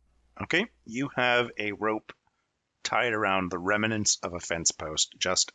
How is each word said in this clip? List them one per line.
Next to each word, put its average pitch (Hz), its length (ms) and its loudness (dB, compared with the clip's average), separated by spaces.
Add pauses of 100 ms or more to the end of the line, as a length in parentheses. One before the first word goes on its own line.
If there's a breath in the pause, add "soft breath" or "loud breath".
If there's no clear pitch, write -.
(420)
Okay, 175 240 0 (180)
you 127 320 -6
have 123 420 4
a 107 140 -2
rope 107 400 -2 (680)
tied 113 300 0
around 95 380 2
the 90 80 -4
remnants 104 640 0
of 92 120 -6
a 87 60 -6
fence 82 300 -2
post - 480 -4
just - 360 0